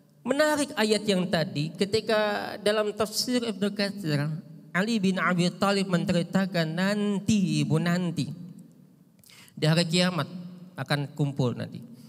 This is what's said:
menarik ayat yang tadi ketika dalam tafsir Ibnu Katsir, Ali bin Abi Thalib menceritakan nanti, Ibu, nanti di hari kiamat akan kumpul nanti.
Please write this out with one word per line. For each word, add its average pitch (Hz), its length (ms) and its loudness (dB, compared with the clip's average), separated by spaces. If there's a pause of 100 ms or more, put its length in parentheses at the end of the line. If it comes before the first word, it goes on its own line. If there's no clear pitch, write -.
(240)
menarik 285 480 2
ayat 208 320 2
yang 180 240 2
tadi 156 480 -2
ketika 214 880 0
dalam 208 320 2
tafsir 226 480 -2
Ibnu 202 320 -2
Katsir, 196 480 -2 (480)
Ali 220 240 0
bin 190 240 2
Abi 175 320 2
Thalib 196 400 0
menceritakan 170 800 0
nanti, 196 880 2
Ibu, 143 160 2
nanti 175 560 0 (1200)
di - 160 -4
hari 165 160 4
kiamat 175 400 2 (560)
akan 143 320 -2
kumpul 139 400 0
nanti. - 320 -10 (240)